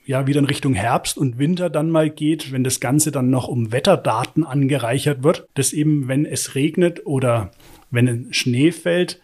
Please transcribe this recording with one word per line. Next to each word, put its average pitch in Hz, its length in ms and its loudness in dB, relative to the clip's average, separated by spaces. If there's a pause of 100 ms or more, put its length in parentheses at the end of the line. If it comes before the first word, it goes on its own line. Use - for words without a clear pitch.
ja 135 200 0
wieder 143 100 2
in 143 80 4
Richtung 147 300 -2
Herbst 113 420 -2
und 120 220 -2
Winter 175 320 0
dann 156 180 -2
mal 156 220 2
geht, 151 400 -2
wenn 131 120 0
das 123 160 -2
Ganze 147 320 2
dann 131 200 0
noch 131 160 0
um 117 240 -4
Wetterdaten 127 720 0
angereichert 131 800 0
wird, - 320 2
dass - 180 -2
eben, 151 340 2
wenn 135 200 0
es - 260 -8
regnet 170 540 0
oder 120 420 0 (400)
wenn 120 420 0
Schnee 131 400 2
fällt, 175 520 -2